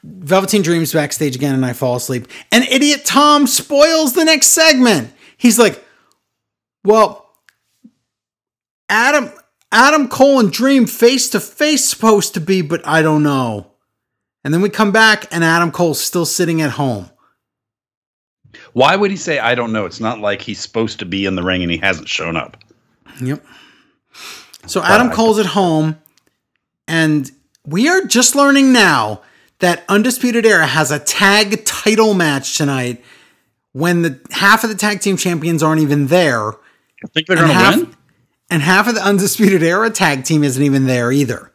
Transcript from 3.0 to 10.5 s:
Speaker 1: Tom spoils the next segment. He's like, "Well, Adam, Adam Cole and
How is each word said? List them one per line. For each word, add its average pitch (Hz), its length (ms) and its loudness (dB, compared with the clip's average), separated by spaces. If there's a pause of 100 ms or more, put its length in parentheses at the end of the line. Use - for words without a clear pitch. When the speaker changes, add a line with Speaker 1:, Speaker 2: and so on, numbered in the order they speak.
Speaker 1:
Tom 294 420 4
spoils 311 680 0
the 330 100 2
next 311 240 2
segment. 254 640 2 (240)
He's 233 220 2
like, 214 260 0 (1000)
"Well, 214 460 0 (1600)
Adam, 247 420 0 (400)
Adam 269 380 4
Cole 269 320 4
and 208 120 2